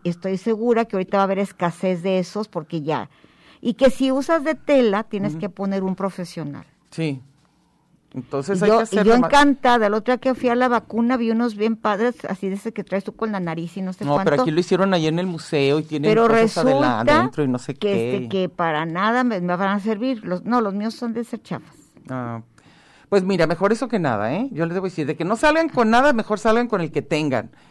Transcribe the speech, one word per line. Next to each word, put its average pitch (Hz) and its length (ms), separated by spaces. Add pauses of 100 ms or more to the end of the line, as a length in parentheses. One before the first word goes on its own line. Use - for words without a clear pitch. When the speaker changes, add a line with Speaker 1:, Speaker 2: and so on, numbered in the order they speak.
Speaker 1:
estoy 180 320
segura 226 480
que 226 100
ahorita 190 220
va 196 60
a - 20
haber 190 140
escasez 185 600
de 185 180
esos 208 280
porque 160 340
ya. 143 280 (520)
Y 247 120
que 262 160
si 262 220
usas 285 320
de 311 120
tela, 226 500
tienes 202 280
Speaker 2:
Ujú. 160 60
Speaker 1:
que 190 100
poner 196 340
un 190 120
profesional. 175 680 (260)
Speaker 2:
Sí. 143 300 (920)
Entonces 143 480
Speaker 1:
Y - 40
Speaker 2:
hay 208 40
Speaker 1:
yo, 220 80
Speaker 2:
que 226 40
Speaker 1:
y - 20
Speaker 2:
hacerlo 214 320
Speaker 1:
yo 240 40
Speaker 2:
ma- 165 80
Speaker 1:
encantada, 254 600
el 202 80
otro 220 180
día 247 60
que 262 160
fui 247 140
a 240 60
la 254 120
vacuna 233 500
vi 226 140
unos 226 240
bien 214 200
padres, 220 380 (160)
así 190 180
de 190 80
ese - 160
que 196 120
traes 196 200
tú - 120
con 226 160
la 202 80
nariz 165 360
y 196 60
no 185 100
sé 170 140
Speaker 2:
No, 143 80
Speaker 1:
cuánto. 190 160
Speaker 2:
pero 147 140
aquí 165 80
lo 156 80
hicieron 185 340
ahí 160 140
en 156 100
el 180 80
museo 151 540
y 156 40
tienen 156 280
Speaker 1:
Pero 226 160
Speaker 2:
cosas 226 320
adela-, 262 140
Speaker 1:
resulta 127 260
Speaker 2:
adentro 151 440
y 139 40
no 127 100
sé 127 160
Speaker 1:
que, - 60
Speaker 2:
qué. 131 380
Speaker 1:
este, 123 120
que 185 200
para 165 360
nada 214 380
me, 240 180
me 175 140
van 190 140
a 202 100
servir, 220 440
los, 175 220
no, 240 160
los 196 140
míos 214 180
son 233 200
de 233 100
ser 226 180
chafas. - 320 (340)
Speaker 2:
Ah, 120 340 (680)
pues 196 140
mira, 180 220
mejor 185 260
eso 233 160
que 220 120
nada, 117 340
¿eh? 247 180
Yo 165 140
les 170 80
debo 185 140
decir, 160 180
de 143 100
que 170 80
no 196 120
salgan 311 340
con 226 220
nada, 262 220
mejor 214 260
salgan 233 280
con 196 140
el 156 100
que 143 120
tengan. 143 480 (200)